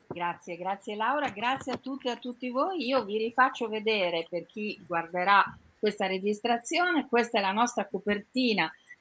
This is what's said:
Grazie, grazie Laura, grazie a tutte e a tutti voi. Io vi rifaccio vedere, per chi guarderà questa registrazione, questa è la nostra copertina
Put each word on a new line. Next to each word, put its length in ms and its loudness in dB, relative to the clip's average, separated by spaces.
Grazie, 480 -4
grazie 400 -4
Laura, 340 0
grazie 440 -2
a 40 -4
tutte 300 -8
e 40 2
a 40 -4
tutti 340 -8
voi. 360 -2
Io 180 2
vi 140 -4
rifaccio 500 2
vedere, 600 0
per 160 -6
chi 400 -8
guarderà 580 4
questa 300 0
registrazione, 1000 0
questa 300 2
è 20 4
la 100 2
nostra 340 0
copertina 840 0